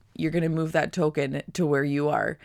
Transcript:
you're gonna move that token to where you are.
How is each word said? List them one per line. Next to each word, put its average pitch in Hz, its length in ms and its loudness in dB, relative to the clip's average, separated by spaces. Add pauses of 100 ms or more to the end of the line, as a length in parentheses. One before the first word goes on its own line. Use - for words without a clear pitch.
(160)
you're 156 140 -2
gonna 165 180 0
move 160 220 0
that 156 220 0
token 147 500 0 (120)
to 165 120 0
where 143 160 4
you 147 260 0
are. 113 360 0